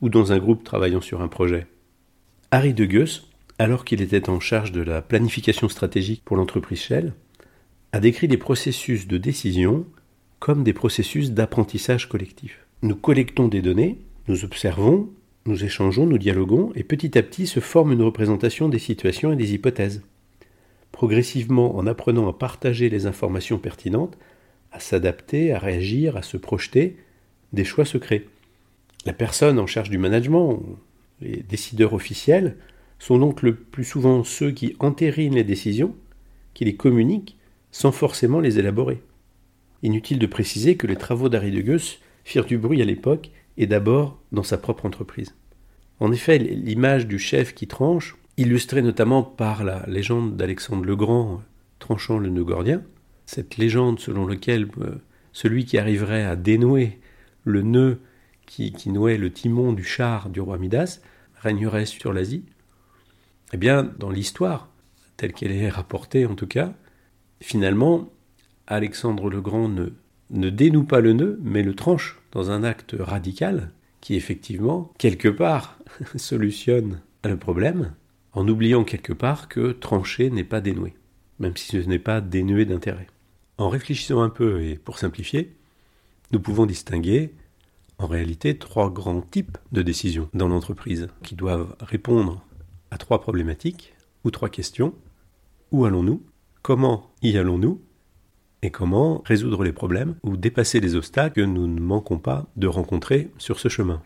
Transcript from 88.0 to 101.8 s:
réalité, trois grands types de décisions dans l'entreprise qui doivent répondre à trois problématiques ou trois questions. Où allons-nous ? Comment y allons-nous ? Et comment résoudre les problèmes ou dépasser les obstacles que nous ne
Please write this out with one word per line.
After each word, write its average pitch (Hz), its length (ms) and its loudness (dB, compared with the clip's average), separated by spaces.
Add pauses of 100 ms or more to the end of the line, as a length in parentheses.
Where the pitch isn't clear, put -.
réalité, 85 500 -2
trois 101 320 0
grands 92 320 -4
types 190 380 -6 (140)
de 95 100 0
décisions 82 500 -4
dans 92 140 0
l'entreprise 85 640 -4 (160)
qui - 100 -16
doivent 87 460 -4
répondre 107 640 -2 (460)
à 95 60 -10
trois - 220 0
problématiques 90 760 -6 (280)
ou 117 80 -2
trois - 180 -4
questions. 123 460 -4 (800)
Où 131 120 4
allons-nous ? 98 380 2 (400)
Comment 127 480 0 (100)
y 107 160 2
allons-nous ? 92 440 2 (800)
Et 95 80 -2
comment 113 560 0
résoudre 107 380 2
les 85 80 0
problèmes 113 500 -2
ou 98 140 -4
dépasser 113 420 0
les 90 160 2
obstacles 139 400 -2
que 101 120 2
nous 90 200 0
ne 85 140 -2